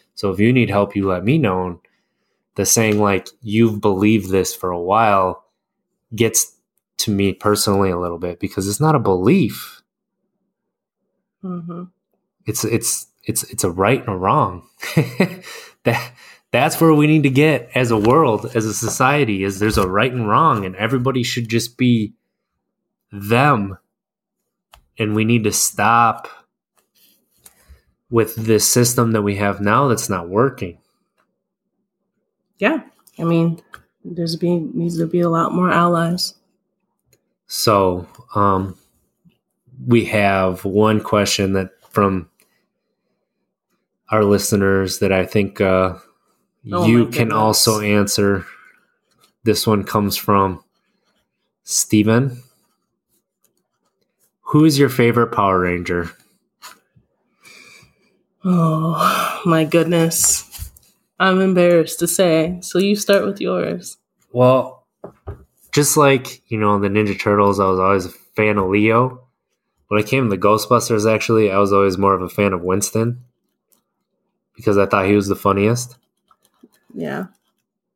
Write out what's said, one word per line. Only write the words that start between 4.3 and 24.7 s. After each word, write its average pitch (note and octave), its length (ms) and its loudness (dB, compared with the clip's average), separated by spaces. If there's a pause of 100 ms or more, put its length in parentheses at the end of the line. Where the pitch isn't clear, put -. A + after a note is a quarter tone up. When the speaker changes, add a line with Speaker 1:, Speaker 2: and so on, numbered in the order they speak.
Speaker 1:
this F#2+ 240 0
for F#2 160 -6
a F2 100 -6
while," G2 640 0 (680)
gets A2 420 -2 (420)
to - 120 -4
me G2 240 0
personally G2+ 560 0
a F2 80 -4
little F2 200 -8
bit, F2 220 -10
because G2 280 -6
it's G2+ 120 -8
not D#3 140 2
a D3 40 2
belief. G#2 840 0 (1600)
Speaker 2:
Mm-hmm. F3 400 -12 (640)
Speaker 1:
It's, - 180 -6
it's, - 440 -4 (160)
it's, - 260 -6
it's - 140 -6
a - 60 -2
right F#2+ 300 0
and - 80 -8
a G2 80 -4
wrong. F#2+ 460 0 (340)
<laughs> D#3 460 -2 (420)
That, - 280 -4 (400)
that's C#3+ 280 0
where D#3+ 140 6
we D3+ 140 4
need D#3 160 2
to C#3+ 60 2
get D3 440 2
as B2 160 0
a A2+ 80 2
world, A#2 560 2
as A2+ 120 0
a G#2+ 60 -4
society, A#2 680 -2
is G2 160 -4
there's G#2+ 200 0
a F#2+ 100 0
right A2 240 0
and A#2+ 160 -4
wrong, B2 360 2
and F#2 120 -8
everybody B2 480 -2
should A#2+ 240 -6
just A2+ 280 -4
be A#2 360 0 (960)
them. G#2 680 -2 (1200)